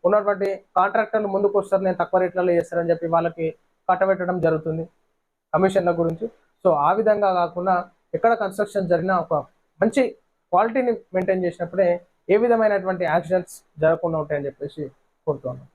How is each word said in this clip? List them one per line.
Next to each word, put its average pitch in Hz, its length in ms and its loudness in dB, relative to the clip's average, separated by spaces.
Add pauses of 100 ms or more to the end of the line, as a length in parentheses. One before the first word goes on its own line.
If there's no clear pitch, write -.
ఉన్నటువంటి 196 560 0 (140)
కాంట్రాక్టర్లు 214 520 0
ముందుకు 202 320 0
వస్తారు, 190 220 0
"నేను 185 200 0
తక్కువ 180 180 0
రేట్లలో 180 340 0
చేస్తానని" 170 360 -2
చెప్పి 165 180 0
వాళ్ళకి 165 480 -2 (360)
కట్టబెట్టడం 185 480 0
జరుగుతుంది 160 500 -2 (640)
కమిషన్ల 185 380 2
గురించి. 170 400 -2 (340)
So, 175 80 4
ఆ 147 180 2
విధంగా 202 420 2
కాకుండా 180 560 -2 (240)
ఎక్కడ 226 200 2
కన్‌స్ట్రక్షన్ 202 560 -4
జరిగినా 175 300 0
ఒక 165 140 -4 (480)
మంచి 226 260 2 (440)
క్వాలిటీని 233 400 2
మెయింటైన్ 185 540 -2
చేసినప్పుడే 175 560 0 (280)
ఏ 196 80 6
విధమైనటువంటి 208 680 2
యాక్సిడెంట్స్ 175 800 -2
జరగకుండా 165 360 2
ఉంటాయని 147 280 -4
చెప్పేసి 139 460 -10 (340)
కోరుతున్నాం. 131 500 -6